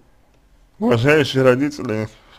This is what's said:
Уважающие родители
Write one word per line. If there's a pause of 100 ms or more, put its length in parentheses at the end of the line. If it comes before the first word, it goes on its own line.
(800)
Уважающие
родители (300)